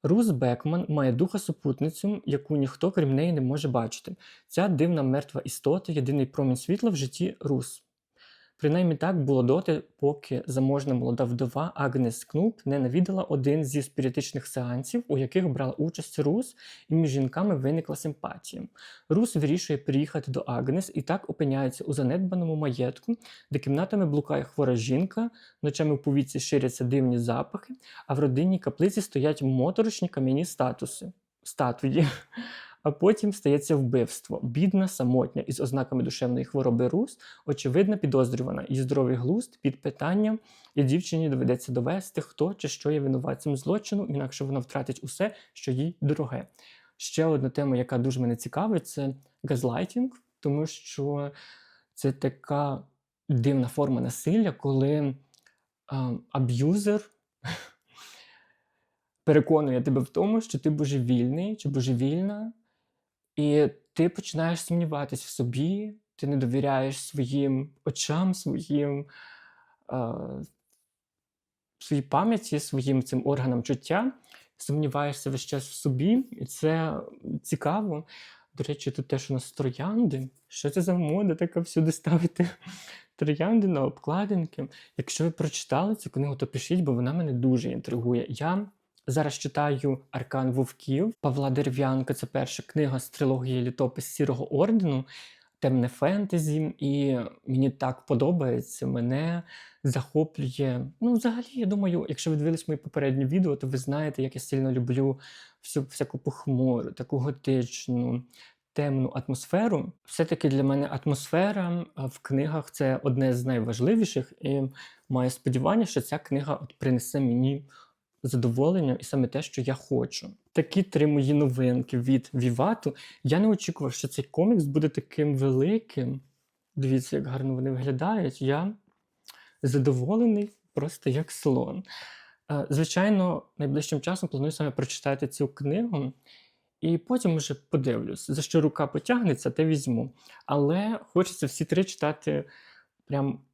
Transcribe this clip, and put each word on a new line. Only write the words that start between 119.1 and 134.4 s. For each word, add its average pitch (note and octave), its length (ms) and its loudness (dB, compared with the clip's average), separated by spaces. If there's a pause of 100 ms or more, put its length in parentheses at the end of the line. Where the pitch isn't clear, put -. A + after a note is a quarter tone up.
те, C3+ 140 -4
що - 200 -6
я B2+ 120 -2
хочу. - 560 -4 (220)
Такі D#3+ 320 2
три D3+ 240 2
мої C#3+ 260 4
новинки B2+ 640 2
від B2+ 360 2
Вівату. C3 640 0 (280)
Я D3 160 4
не G#3 80 4
очікував, E3+ 460 0
що - 140 -8
цей C3+ 180 -6
комікс F#3+ 380 4
буде D3 260 2
таким D3 460 -2
великим. C3+ 840 0 (540)
Дивіться, C3 400 0
як C#3+ 120 -2
гарно C3 280 -2
вони C3 160 -2
виглядають. C#3 720 -2
Я D3+ 320 0 (920)
задоволений D3 880 2 (220)
просто D#3 360 -4
як C#3+ 220 -2
слон. C3 520 0 (680)
Е, C#3+ 180 -2
звичайно, F3+ 760 2 (140)
найближчим D3 440 0
часом F3+ 280 -4
планую C#3+ 220 -2